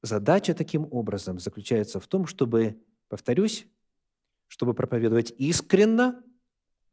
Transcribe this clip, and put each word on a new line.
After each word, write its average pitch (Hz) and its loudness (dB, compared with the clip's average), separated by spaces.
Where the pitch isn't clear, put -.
задача 156 2
таким 156 -4
образом 101 -6
заключается 101 -4
в - -18
том, 190 -2
чтобы, 113 0
повторюсь, 156 -2
чтобы 120 -2
проповедовать 117 0
искренно, 220 2